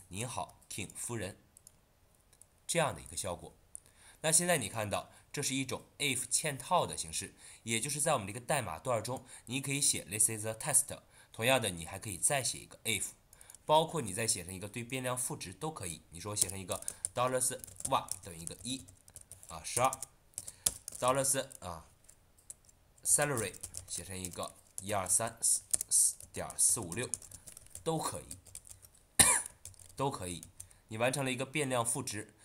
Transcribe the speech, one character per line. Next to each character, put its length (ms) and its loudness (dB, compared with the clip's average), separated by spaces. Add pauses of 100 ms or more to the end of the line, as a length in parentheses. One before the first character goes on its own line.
你 180 -6
好， 360 -6 (100)
King 240 -6
夫 220 -6
人， 200 -6 (1300)
这 140 -2
样 160 2
的 60 -12
一 60 -16
个 100 -12
效 180 -4
果。 220 -14 (640)
那 100 2
现 160 6
在 120 6
你 100 -2
看 200 -4
到， 220 -2 (220)
这 100 -2
是 100 0
一 140 2
种 160 -4 (160)
if 280 0
嵌 300 0
套 300 2
的 100 -6
形 160 -8
式， 220 -6 (300)
也 160 2
就 100 -4
是 100 -2
在 120 2
我 60 4
们 60 -2
这 80 -6
个 60 -8
代 240 0
码 160 -6
段 180 0
儿 60 0
中， 240 -6 (200)
你 140 -2
可 120 -4
以 80 0
写 240 4
“this 260 4
is 160 -4
a 80 -2
test”。 420 2 (360)
同 120 -4
样 160 8
的， 80 0
你 160 -6
还 140 -8
可 100 -8
以 80 -6
再 280 2
写 160 -2
一 60 -16
个 180 -20
if， 220 0 (600)
包 180 8
括 160 -2
你 140 -4
再 140 -2
写 160 0
成 100 -10
一 60 -8
个 80 -8
对 160 -6
变 180 -4
量 160 -2
赋 180 -4
值 160 -8
都 200 -6
可 160 -8
以。 220 -8
你 100 -14
说 160 -6
写 120 4
成 80 -6
一 80 -8
个 160 -4 (320)
dollars 460 0 (280)
one 220 2 (140)
等 100 -12
于 60 -14
一 80 -10
个 160 -10
一 240 -6 (640)
啊， 160 -10
十 180 0
二 80 6 (1120)
，dollars 480 2 (100)
啊， 300 -10 (1120)
salary 540 2 (320)
写 160 -8
成 120 -10
一 140 -6
个 240 -8 (260)
一 100 -6
二 160 0
三 360 2
四 180 4 (300)
四 240 6 (180)
点 240 -4
四 240 4
五 140 -4
六 160 -2 (760)
都 140 2
可 240 -2
以， 160 -14 (840)
<coughs> 720 2
都 160 0
可 180 -6
以。 140 -4 (460)
你 80 -8
完 160 4
成 100 0
了 80 2
一 60 0
个 80 -2
变 240 0
量 160 4
赋 180 0
值， 320 -6 (100)